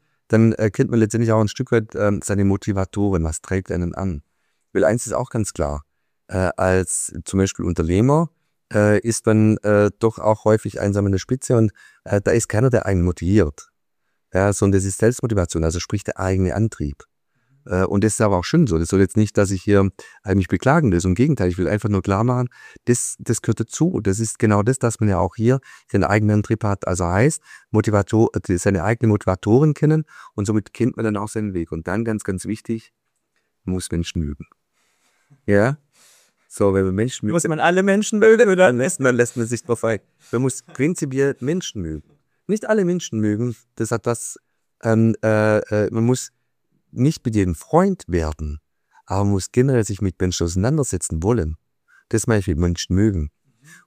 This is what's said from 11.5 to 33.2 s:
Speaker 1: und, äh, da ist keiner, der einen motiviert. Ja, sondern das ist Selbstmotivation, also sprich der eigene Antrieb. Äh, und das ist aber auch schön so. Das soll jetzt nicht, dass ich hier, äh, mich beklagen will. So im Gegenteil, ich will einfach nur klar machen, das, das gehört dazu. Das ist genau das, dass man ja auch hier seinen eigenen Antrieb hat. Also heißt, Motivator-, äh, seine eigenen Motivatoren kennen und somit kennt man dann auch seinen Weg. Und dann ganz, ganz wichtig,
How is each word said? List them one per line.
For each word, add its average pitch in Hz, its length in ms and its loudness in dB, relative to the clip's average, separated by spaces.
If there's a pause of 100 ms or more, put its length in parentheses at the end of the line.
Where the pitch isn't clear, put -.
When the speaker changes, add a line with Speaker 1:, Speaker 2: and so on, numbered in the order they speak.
Speaker 1:
und, 110 160 2 (320)
äh, 101 160 0
da 92 120 0
ist 113 160 0
keiner, 123 220 2
der 117 160 0
einen 95 160 2
motiviert. 87 680 0 (640)
Ja, 98 180 2
sondern 98 260 2
das 92 60 -2
ist 95 140 -6
Selbstmotivation, 104 680 0
also 82 140 -2
sprich - 240 -6
der - 160 -10
eigene 95 360 0
Antrieb. 87 520 -6 (600)
Äh, 92 180 0
und 101 200 0
das 110 100 0
ist - 60 -2
aber 101 180 2
auch 90 60 -4
schön 165 220 2
so. 85 120 0
Das 82 100 -2
soll 95 120 2
jetzt 95 160 0
nicht, 107 200 0
dass 101 140 2
ich 95 120 -4
hier, 98 280 2 (340)
äh, 98 100 0
mich 98 140 2
beklagen 127 440 2
will. 87 80 2
So 87 80 0
im 92 60 2
Gegenteil, 117 340 2
ich 90 100 -4
will 90 100 0
einfach 104 200 -2
nur 98 140 0
klar 101 220 0
machen, 123 240 -2 (360)
das, - 340 0
das 110 240 -4
gehört - 180 -2
dazu. 160 420 -2
Das 98 160 0
ist 113 200 -6
genau 107 240 4
das, 123 160 0
dass - 220 -2
man 107 80 2
ja 95 100 2
auch 92 180 -2
hier 123 240 0 (300)
seinen 98 140 2
eigenen 104 340 2
Antrieb 107 260 -2
hat. 101 220 -4
Also 90 200 -2
heißt, 104 340 2 (300)
Motivator-, 107 640 2
äh, 95 220 -2
seine 92 280 0
eigenen 113 260 0
Motivatoren 107 640 2
kennen 156 300 0 (300)
und 104 120 -4
somit 107 260 -2
kennt 117 240 -2
man 113 80 -4
dann 107 120 -2
auch 104 120 -6
seinen 104 260 -6
Weg. 85 180 -6
Und 82 140 -8
dann 104 180 -4
ganz, 110 200 -6
ganz 92 220 -6
wichtig, 110 460 -8 (720)